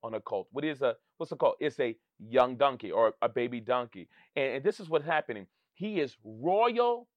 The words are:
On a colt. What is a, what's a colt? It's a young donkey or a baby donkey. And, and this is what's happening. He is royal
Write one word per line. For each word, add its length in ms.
On 100
a 80
colt. 300
What 140
is 180
a, 140
what's 160
a 40
colt? 240
It's 200
a 160
young 380
donkey 340
or 320
a 60
baby 320
donkey. 480
And, 200
and 80
this 160
is 100
what's 160
happening. 400
He 280
is 240
royal 920